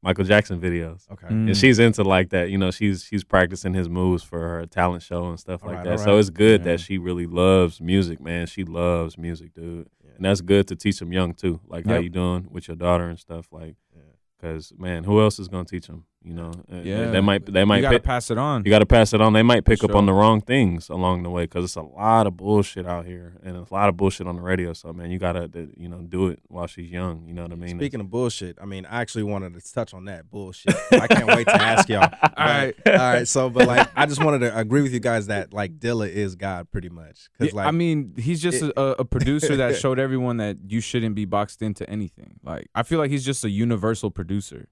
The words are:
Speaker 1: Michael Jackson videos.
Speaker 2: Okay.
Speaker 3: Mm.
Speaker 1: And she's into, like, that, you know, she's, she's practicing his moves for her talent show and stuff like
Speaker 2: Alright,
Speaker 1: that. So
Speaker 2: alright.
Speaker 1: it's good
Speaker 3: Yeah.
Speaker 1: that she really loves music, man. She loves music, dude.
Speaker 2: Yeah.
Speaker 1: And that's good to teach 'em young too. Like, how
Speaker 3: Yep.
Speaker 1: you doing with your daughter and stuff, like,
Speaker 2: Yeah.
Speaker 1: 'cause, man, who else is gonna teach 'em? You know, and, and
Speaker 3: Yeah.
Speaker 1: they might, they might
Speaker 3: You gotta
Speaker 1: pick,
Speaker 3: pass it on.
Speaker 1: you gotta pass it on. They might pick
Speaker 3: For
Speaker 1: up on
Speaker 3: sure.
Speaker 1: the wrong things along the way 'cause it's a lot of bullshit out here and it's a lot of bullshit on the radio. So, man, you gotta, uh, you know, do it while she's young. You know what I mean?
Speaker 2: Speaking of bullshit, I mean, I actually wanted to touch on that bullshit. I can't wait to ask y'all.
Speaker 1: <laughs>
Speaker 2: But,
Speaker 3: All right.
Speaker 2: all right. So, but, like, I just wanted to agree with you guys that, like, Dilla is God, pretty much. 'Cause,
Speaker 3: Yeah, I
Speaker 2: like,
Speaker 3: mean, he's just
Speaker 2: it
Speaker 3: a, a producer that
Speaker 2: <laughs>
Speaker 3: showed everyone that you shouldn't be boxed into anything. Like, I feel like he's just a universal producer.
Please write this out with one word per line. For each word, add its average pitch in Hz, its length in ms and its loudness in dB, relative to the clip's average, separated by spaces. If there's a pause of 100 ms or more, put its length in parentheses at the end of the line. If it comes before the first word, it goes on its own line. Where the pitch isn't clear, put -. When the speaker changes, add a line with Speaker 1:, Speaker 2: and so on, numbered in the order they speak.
Speaker 1:
Michael 92 200 0
Jackson 101 360 2
videos. 85 520 -6
Speaker 2:
Okay. - 160 -20
Speaker 3:
Mm. 110 180 -2
Speaker 1:
And 107 100 0
she's 120 220 6
into, 113 240 4
like, 92 280 2
that, 90 200 -2
you 98 80 -2
know, 92 140 0
she's, 101 320 -4
she's 101 180 -6
practicing 92 500 0
his 90 160 -2
moves 90 360 -2
for 85 160 -10
her 85 260 -8
talent 87 380 -2
show 87 220 -8
and 85 120 -10
stuff 90 240 -12
like 87 160 -12
Speaker 2:
Alright, 90 60 -12
Speaker 1:
that. 87 160 -2
So 104 60 -2
Speaker 2:
alright. 101 120 6
Speaker 1:
it's 101 120 4
good 104 320 6
Speaker 3:
Yeah. 87 100 0
Speaker 1:
that 85 80 0
she 95 180 -6
really 87 300 -4
loves 90 520 4
music, 90 400 0
man. 85 280 -6
She 95 160 -8
loves 85 520 -2
music, 82 380 -12
dude. 85 320 -14 (180)
Speaker 2:
Yeah. - 120 -20
Speaker 1:
And 95 80 -10
that's 95 160 2
good 95 280 4
to 92 60 -6
teach - 260 -2
'em 85 120 -10
young 90 220 0
too. 85 340 -4
Like, 85 180 -8
how 104 80 2
Speaker 3:
Yep. 87 80 0
Speaker 1:
you 87 80 -6
doing 90 400 -2
with 87 160 -14
your 82 100 -12
daughter 87 320 0
and 82 80 -10
stuff, 82 360 -16
like, 80 240 -20 (180)
Speaker 2:
Yeah. 78 80 -20 (380)
Speaker 1:
'cause, 80 360 -10
man, 87 280 -6
who 104 160 4
else 107 180 4
is 98 80 -12
gonna 90 200 -8
teach - 220 -12
'em? 82 140 -18 (220)
You 85 100 -14
know, 85 180 -12 (160)
and, 90 100 -14
and 87 80 -12
Speaker 3:
Yeah. 110 240 -4
Speaker 1:
they 95 100 2
might, 98 260 2
they 98 180 4
might 104 140 6
Speaker 3:
You - 40 4
gotta 135 140 4
Speaker 1:
pick, 120 80 0
Speaker 3:
pass 123 260 -2
it 113 80 -2
on. 135 260 -2
Speaker 1:
you 98 60 4
gotta 107 160 8
pass 113 260 6
it 110 80 4
on. 110 120 8
They 110 100 6
might 117 220 6
pick 110 160 6
Speaker 3:
For 107 60 0
Speaker 1:
up 101 100 4
on 101 80 6
Speaker 3:
sure. - 100 6
Speaker 1:
the 98 60 6
wrong 107 200 6
things 101 480 0
along 90 360 -2
the 87 60 -8
way 87 180 -4
'cause 90 160 -4
it's 90 100 -8
a 82 80 -10
lot 101 460 2
of 87 80 -6
bullshit 98 500 0
out 87 200 -8
here 87 360 -16
and 90 140 -12
it's 87 160 -16
a - 20 -14
lot 101 140 2
of 90 80 0
bullshit 92 320 -2
on 87 80 -8
the 87 60 -10
radio. 90 300 -4
So, 82 200 -16
man, 85 180 -12
you 90 80 -6
gotta, 87 340 -4
uh, 85 140 -14 (100)
you 87 120 -16
know, 90 140 -14
do 90 260 -2
it 87 180 -6
while 87 220 -12
she's 87 240 -16
young. 90 340 -8
You 85 80 -18
know 87 80 -12
what 85 80 -12
I 85 60 -14
mean? 87 200 -12
Speaker 2:
Speaking 135 220 -8
of 101 100 -12
bullshit, 107 540 -6
I 98 40 -16
mean, 95 200 -14
I 117 140 -8
actually 113 240 -6
wanted 95 360 -8
to - 120 -20
touch 113 220 -8
on 92 100 -18
that 98 260 -16
bullshit. 98 460 -4 (160)
I - 160 4
can't 208 180 4
wait 233 220 4
to 208 120 4
ask 214 280 0
y'all. - 280 2
Speaker 1:
<laughs> - 60 -4
Speaker 2:
But, - 160 0
Speaker 3:
All 151 80 0
right. 139 280 0 (120)
Speaker 2:
all 208 100 4
right. 123 300 2
So, 131 240 0
but, 123 160 4
like, 123 300 4
I 139 100 4
just 147 160 -2
wanted 147 180 2
to 117 160 -2
agree 113 260 2
with 131 100 0
you 123 80 -2
guys 113 260 -2
that, 101 260 -6
like, 95 280 -8
Dilla 113 280 -4
is 95 280 -6
God, 90 340 -8
pretty 90 180 -8
much. 82 480 -20
'Cause, - 160 -2
Speaker 3:
Yeah, 104 100 -6
I - 40 -2
Speaker 2:
like, 156 80 0
Speaker 3:
mean, 156 420 -2
he's 147 240 -4
just 151 220 -2
Speaker 2:
it 147 140 -4
Speaker 3:
a, 135 240 -2
a 131 40 -2
producer 147 520 0
that 131 200 0
Speaker 2:
<laughs> - 60 -8
Speaker 3:
showed 131 160 -2
everyone 131 380 -2
that 104 200 -4 (120)
you 110 120 -4
shouldn't 113 360 -4
be 104 80 -4
boxed 101 380 -4
into 110 280 -8
anything. - 540 -12
Like, 53 320 -12
I 117 80 0
feel 160 160 -2
like 143 100 -2
he's 139 140 -4
just 135 200 -6
a 107 60 -2
universal 110 600 -2
producer. 85 600 -10